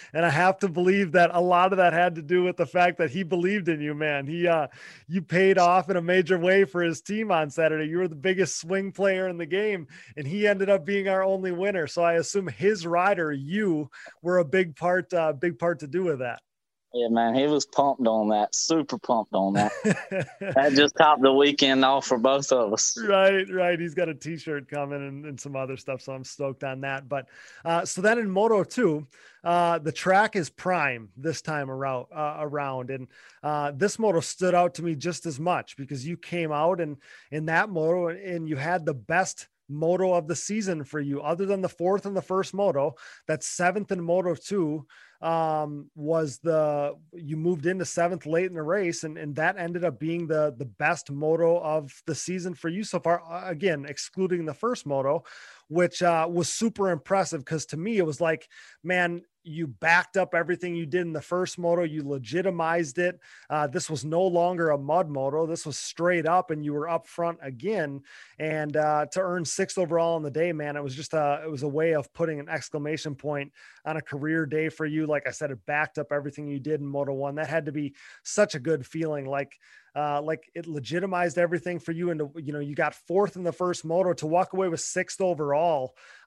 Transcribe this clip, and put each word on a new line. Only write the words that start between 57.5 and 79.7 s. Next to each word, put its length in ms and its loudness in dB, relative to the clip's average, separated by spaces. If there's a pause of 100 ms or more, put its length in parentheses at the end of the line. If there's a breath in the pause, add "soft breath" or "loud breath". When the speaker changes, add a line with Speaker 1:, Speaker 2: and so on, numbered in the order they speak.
Speaker 1:
to 100 -8
me, 200 -2
it 80 4
was 160 -4
like, 260 0 (340 loud breath)
man, 400 0 (220)
you 220 -6
backed 520 2
up 180 0
everything 400 -2
you 100 -4
did 160 -2
in 120 -4
the 80 -4
first 360 -4
moto. 240 0
You 260 -4
legitimized 920 -2
it. 200 -2 (300 loud breath)
Uh, 180 0
this 220 -6
was 140 -6
no 180 0
longer 500 2
a 60 2
mud 320 0
moto. 380 -2
This 180 -6
was 120 -8
straight 500 0
up, 240 2
and 120 -4
you 100 -4
were 160 -4
up 180 -4
front 340 -4
again. 600 -4 (360 loud breath)
And, 380 -4
uh, 380 2
to 80 0
earn 240 -2
sixth 320 -4
overall 400 2
on 60 -4
the 60 -4
day, 220 0
man, 240 -6
it 80 -6
was 100 -8
just 200 -10
a, 300 0
it 60 -8
was 140 -6
a 60 -2
way 240 2
of 200 -2
putting 260 -2
an 100 -12
exclamation 640 -6
point 360 -6 (340 soft breath)
on 120 -4
a 40 -4
career 440 -4
day 220 -2
for 180 -6
you. 220 -2
Like 180 -2
I 60 -4
said, 200 -8
it 140 -14
backed 320 -2
up 140 -6
everything 360 -6
you 120 -6
did 220 -4
in 40 -8
Moto 280 -4
one. 220 -6
That 120 -4
had 200 -2
to 40 -6
be 240 -6 (280 loud breath)
such 320 0
a 40 -6
good 260 -2
feeling. 400 -4
Like, 320 -4 (380 soft breath)